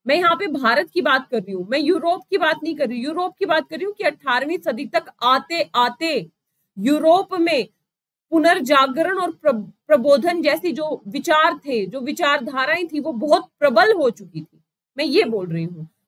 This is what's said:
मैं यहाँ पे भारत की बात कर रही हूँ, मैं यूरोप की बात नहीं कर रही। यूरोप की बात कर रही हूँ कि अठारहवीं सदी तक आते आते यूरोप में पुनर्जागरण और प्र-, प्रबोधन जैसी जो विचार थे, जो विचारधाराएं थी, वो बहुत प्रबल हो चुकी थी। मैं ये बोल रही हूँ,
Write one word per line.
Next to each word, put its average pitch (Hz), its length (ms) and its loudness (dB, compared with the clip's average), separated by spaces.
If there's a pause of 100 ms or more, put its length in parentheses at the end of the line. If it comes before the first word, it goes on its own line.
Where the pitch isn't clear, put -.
मैं 277 100 2
यहाँ 349 200 2
पे 403 100 -6
भारत 269 440 0
की 339 100 -2
बात 262 300 0
कर 220 120 -2
रही 196 100 -12
हूँ, 185 160 -6
मैं 262 100 -2
यूरोप 339 520 0
की 381 80 0
बात 311 240 -2
नहीं 320 140 -6
कर 277 120 -2
रही। 240 120 -6
यूरोप 339 380 -6
की 392 80 -4
बात 311 220 0
कर 320 80 -10
रही 320 80 -8
हूँ 403 100 -6
कि 403 100 -6
अठारहवीं 294 540 -4
सदी 277 280 -6
तक 320 180 -4 (180)
आते 277 520 0
आते 247 560 -2 (460)
यूरोप 320 580 2
में 330 340 0 (640)
पुनर्जागरण 311 880 2
और 349 140 -4
प्र-, 226 380 -2 (160)
प्रबोधन 294 560 2
जैसी 311 300 0
जो 311 360 -6
विचार 311 500 2
थे, 233 280 -4
जो 247 140 -10
विचारधाराएं 285 880 -2
थी, 294 120 -6
वो 311 120 -4
बहुत 277 360 0 (100)
प्रबल 320 340 4
हो 294 180 0
चुकी 160 300 -10
थी। - 220 -18 (340)
मैं 285 80 -4
ये 320 200 2
बोल 214 220 -4
रही 165 180 -4
हूँ, 165 240 -12 (200)